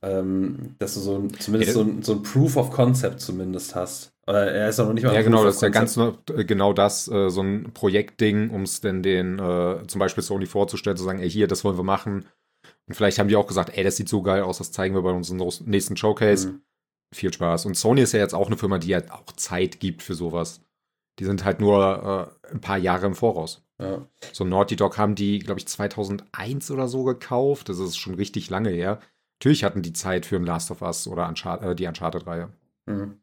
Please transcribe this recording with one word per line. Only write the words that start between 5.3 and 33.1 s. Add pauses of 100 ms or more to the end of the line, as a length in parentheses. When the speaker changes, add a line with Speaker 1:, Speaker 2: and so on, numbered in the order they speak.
Speaker 1:
Proof
of
Speaker 2:
das
ist
ja
Speaker 1:
Concept.
Speaker 2:
ganz
nur,
äh,
genau
das,
äh,
so
ein
Projektding,
um's
denn
den,
äh,
zum
Beispiel
Sony
vorzustellen,
zu
sagen,
„Ey,
hier,
das
wollen
wir
machen.“ (600)
Und
vielleicht
haben
die
auch
gesagt,
„Ey,
das
sieht
so
geil
aus,
das
zeigen
wir
bei
unserem
nos-,
nächsten
Showcase.“
Speaker 1:
Mhm. (520)
Speaker 2:
Viel
Spaß.
Und
Sony
ist
ja
jetzt
auch
eine
Firma,
die
halt
auch
Zeit
gibt
für
sowas. (580)
Die
sind
halt
nur, (180)
äh,
ein
paar
Jahre
im
Voraus. (160)
Speaker 1:
Ja. (260)
Speaker 2:
So
Naughty
Dog
haben
die,
glaub
ich,
zweitausendeins
oder
so
gekauft.
Das
ist
schon
richtig
lange
her. (400)
Natürlich
hatten
die
Zeit
für
ein
Last
of
Us
oder
Unchar-,
äh,
die
Uncharted-Reihe. (360)
Speaker 1:
Mhm.